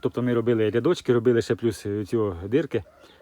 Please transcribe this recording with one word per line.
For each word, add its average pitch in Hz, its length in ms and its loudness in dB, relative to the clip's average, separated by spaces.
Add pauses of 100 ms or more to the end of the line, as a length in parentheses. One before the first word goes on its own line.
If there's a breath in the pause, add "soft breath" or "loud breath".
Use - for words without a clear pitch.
Тобто 123 220 -4
ми 123 120 0
робили 113 360 2
рядочки, 123 420 0
робили 117 300 4
ще - 120 0
плюс, 110 320 -4
е, 104 180 -4
цього 101 440 -4
дирки, 131 360 -2 (380 loud breath)